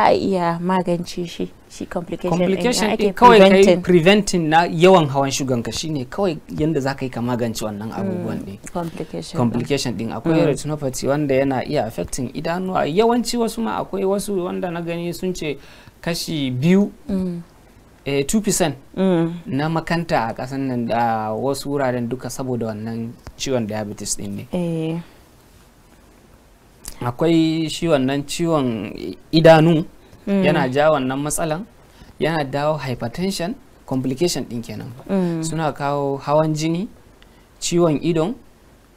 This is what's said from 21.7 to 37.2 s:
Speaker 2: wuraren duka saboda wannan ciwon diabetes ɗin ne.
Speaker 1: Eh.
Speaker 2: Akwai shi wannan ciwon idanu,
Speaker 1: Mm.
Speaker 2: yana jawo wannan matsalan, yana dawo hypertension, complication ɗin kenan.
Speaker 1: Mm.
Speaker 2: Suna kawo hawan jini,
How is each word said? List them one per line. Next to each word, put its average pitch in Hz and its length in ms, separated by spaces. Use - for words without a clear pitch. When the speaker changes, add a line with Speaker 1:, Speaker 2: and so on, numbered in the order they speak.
Speaker 2:
wuraren 127 380
duka 127 200
saboda 123 460
wannan 113 380
ciwon 123 300
diabetes 104 500
ɗin 104 160
ne. - 180
Speaker 1:
Eh. 165 460
Speaker 2:
Akwai 160 720
shi - 160
wannan 143 400
ciwon 131 640
idanu, 160 540
Speaker 1:
Mm. 196 180
Speaker 2:
yana 151 240
jawo 147 260
wannan 135 280
matsalan, 156 420
yana 156 260
dawo 143 340
hypertension, 165 760
complication 131 580
ɗin 117 180
kenan. 110 280
Speaker 1:
Mm. 175 360
Speaker 2:
Suna 160 280
kawo 143 460
hawan 156 360
jini, 165 340